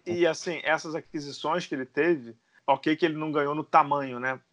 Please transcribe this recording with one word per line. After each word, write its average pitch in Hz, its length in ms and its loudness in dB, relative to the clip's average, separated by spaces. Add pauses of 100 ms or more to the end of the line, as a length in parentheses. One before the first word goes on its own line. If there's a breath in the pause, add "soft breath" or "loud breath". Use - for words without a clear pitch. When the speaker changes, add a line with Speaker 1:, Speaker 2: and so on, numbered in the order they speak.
Speaker 1:
E, 180 60 -10
Speaker 2:
não. 175 80 -2
Speaker 1:
e, 170 80 6
assim, 160 360 -2
essas 156 320 0
aquisições 151 720 -4
que 151 100 -6
ele 131 100 -4
teve, 143 480 0 (320)
ok 147 300 2
que 170 100 0
ele 156 120 2
não 156 160 -4
ganhou 147 200 2
no 151 120 -4
tamanho, 143 540 2
né? 131 200 -4 (140)